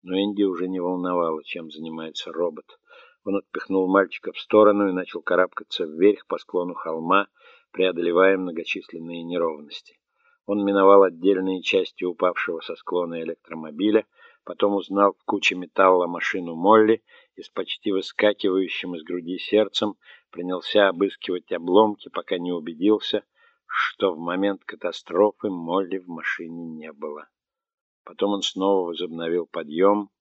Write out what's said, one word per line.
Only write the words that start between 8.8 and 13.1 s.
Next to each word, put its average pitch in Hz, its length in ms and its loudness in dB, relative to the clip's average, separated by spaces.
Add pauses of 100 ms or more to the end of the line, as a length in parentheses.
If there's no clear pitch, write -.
неровности. 82 760 -6 (460)
Он 101 180 -2
миновал 98 400 8
отдельные 92 580 0
части - 420 -2
упавшего 87 580 -2
со 82 140 -12
склона 85 460 -6